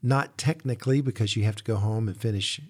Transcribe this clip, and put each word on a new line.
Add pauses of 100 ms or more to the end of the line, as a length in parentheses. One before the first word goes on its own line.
Not
technically,
because
you
have
to
go
home
and
finish (100)